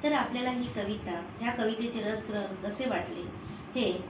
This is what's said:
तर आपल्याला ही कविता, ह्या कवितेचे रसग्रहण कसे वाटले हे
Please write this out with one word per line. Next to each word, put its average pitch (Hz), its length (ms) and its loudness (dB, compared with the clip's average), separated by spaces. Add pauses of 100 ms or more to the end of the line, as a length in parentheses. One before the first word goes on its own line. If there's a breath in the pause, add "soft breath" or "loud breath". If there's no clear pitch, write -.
तर 294 80 6
आपल्याला 254 380 2
ही 247 180 0
कविता, 202 540 -2 (180)
ह्या 240 120 2
कवितेचे 226 500 2
रसग्रहण 208 540 0
कसे 208 340 -2
वाटले 180 320 0 (540 loud breath)
हे 196 240 4 (100)